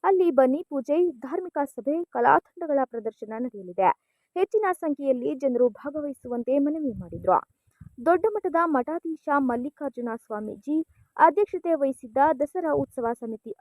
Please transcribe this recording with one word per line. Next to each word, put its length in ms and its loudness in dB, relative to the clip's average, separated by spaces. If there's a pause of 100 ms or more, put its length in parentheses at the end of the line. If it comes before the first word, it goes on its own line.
ಅಲ್ಲಿ 200 4 (100)
ಬನ್ನಿ 220 6 (100)
ಪೂಜೆ, 260 -2 (280)
ಧಾರ್ಮಿಕ 340 -8 (140)
ಸಭೆ, 220 -4 (200)
ಕಲಾತಂಡಗಳ 680 0 (120)
ಪ್ರದರ್ಶನ 400 -10 (120)
ನಡೆಯಲಿದೆ. 440 -2 (480)
ಹೆಚ್ಚಿನ 300 0 (160)
ಸಂಖ್ಯೆಯಲ್ಲಿ 480 -2 (120)
ಜನರು 240 2 (140)
ಭಾಗವಹಿಸುವಂತೆ 720 -2 (100)
ಮನವಿ 360 -2
ಮಾಡಿದ್ರು. 380 0 (680)
ದೊಡ್ಡ 180 4 (100)
ಮಠದ 240 -2 (160)
ಮಠಾಧೀಶ 540 -4 (200)
ಮಲ್ಲಿಕಾರ್ಜುನ 600 -6 (140)
ಸ್ವಾಮೀಜಿ 520 -6 (500)
ಅಧ್ಯಕ್ಷತೆ 540 2
ವಹಿಸಿದ್ದ 380 -2 (220)
ದಸರಾ 320 -2 (100)
ಉತ್ಸವ 300 -4 (100)
ಸಮಿತಿ 380 -10